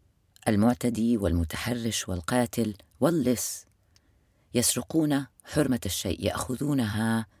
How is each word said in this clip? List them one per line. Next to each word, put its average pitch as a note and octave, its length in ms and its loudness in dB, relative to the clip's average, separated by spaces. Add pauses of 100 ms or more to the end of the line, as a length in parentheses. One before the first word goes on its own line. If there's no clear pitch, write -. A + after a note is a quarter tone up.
(480)
المعتدي A#2 680 2
والمتحرش G2+ 920 -2
والقاتل A2+ 680 -2 (260)
واللص C#3 680 0 (880)
يسرقون C#3 720 0 (180)
حرمة C3 420 0
الشيء، - 400 -4
يأخذونها A2+ 1000 -2 (140)